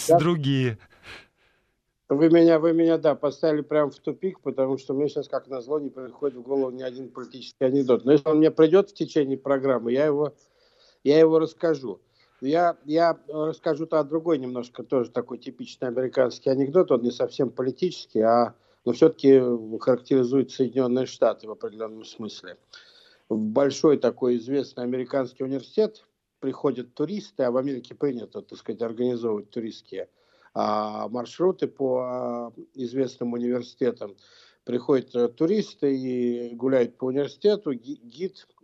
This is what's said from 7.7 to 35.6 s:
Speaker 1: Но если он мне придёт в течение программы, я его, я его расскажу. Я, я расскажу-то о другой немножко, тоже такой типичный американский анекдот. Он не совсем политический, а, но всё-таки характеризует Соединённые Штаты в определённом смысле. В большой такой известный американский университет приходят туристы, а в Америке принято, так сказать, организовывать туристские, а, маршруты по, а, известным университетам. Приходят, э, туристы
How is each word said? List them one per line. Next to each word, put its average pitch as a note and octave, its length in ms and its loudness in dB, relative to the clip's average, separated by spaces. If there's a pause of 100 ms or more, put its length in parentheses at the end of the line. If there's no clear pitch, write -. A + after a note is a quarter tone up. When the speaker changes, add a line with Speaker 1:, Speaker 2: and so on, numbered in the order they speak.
Speaker 1:
Но C#3 60 6
если D3+ 180 4
он D3+ 80 4
мне D#3 120 6
придёт E3 380 4
в - 60 -20
течение C3+ 420 -2
программы, C3 560 -2
я C#3+ 140 2
его, D3 260 -2 (680)
я D3 160 6
его D#3+ 200 8
расскажу. D3+ 640 -2 (400)
Я, D#3+ 440 2
я D#3+ 420 2
расскажу-то D#3 760 -2
о D3 40 0
другой D#3+ 320 0
немножко, B2 460 -8
тоже A#2+ 280 -2
такой A#2+ 280 -6
типичный - 500 -10
американский B2+ 640 0
анекдот. C#3 400 2
Он B2 100 4
не A#2+ 100 0
совсем B2 380 -2
политический, B2+ 720 -4
а, A2+ 340 4 (300)
но A#2+ 80 0
всё-таки C3+ 480 6 (400)
характеризует B2+ 720 0
Соединённые B2 560 0
Штаты A2 420 -2
в G#2+ 40 -12
определённом A2 520 -10
смысле. - 540 -14 (720)
В A2+ 80 -2
большой C3+ 580 2
такой B2 400 0
известный B2 480 -6
американский B2+ 580 -4
университет C#3 640 -4 (360)
приходят B2+ 520 -4
туристы, D#3 520 -6
а A#2+ 60 0
в B2 60 -2
Америке C3 380 -4
принято, A#2 480 -6
так - 160 -20
сказать, A2+ 240 -10
организовывать A2+ 640 -2
туристские, G#2 600 -10 (420)
а, G#2+ 560 -2
маршруты C#3 580 -2
по, B2+ 360 -2
а, B2 500 -6 (220)
известным B2 580 -4
университетам. A#2+ 840 -4 (480)
Приходят, B2 500 -2
э, A#2+ 140 0
туристы D#3 680 -2